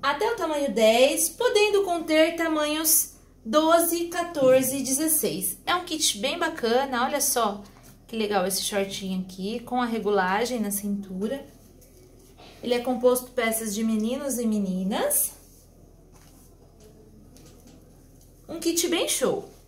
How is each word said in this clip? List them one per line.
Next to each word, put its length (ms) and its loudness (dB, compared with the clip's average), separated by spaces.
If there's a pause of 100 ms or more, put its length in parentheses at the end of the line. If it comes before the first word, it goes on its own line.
até 300 0
o 60 -2
tamanho 360 -2
dez, 560 4
podendo 540 2
conter 540 2
tamanhos 760 0 (300)
doze, 640 4
quatorze 680 2
e 80 -4
dezesseis. 840 -2
É 80 2
um 100 -2
kit 340 -2
bem 200 -2
bacana, 680 0
olha 160 -2
só 440 -2 (420)
que 100 -10
legal 300 0
esse 160 -2
shortinho 580 -4
aqui, 400 -8
com 220 -4
a 20 0
regulagem 760 0
na 100 -2
cintura. 760 -4 (1160)
Ele 120 0
é 60 0
composto 500 2
peças 440 -2
de 100 -2
meninos 540 -2
e 80 -2
meninas. 880 0 (3250)
Um 100 -10
kit 300 -2
bem 200 0
show. 400 -2 (200)